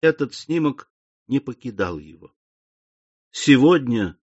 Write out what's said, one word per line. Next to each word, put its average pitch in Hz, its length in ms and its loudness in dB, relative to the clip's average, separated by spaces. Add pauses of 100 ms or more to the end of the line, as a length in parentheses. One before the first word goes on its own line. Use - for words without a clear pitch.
Этот 156 340 0
снимок 156 560 -4 (360)
не 131 120 -2
покидал 101 580 -8
его. 80 380 -20 (960)
Сегодня 127 880 2 (180)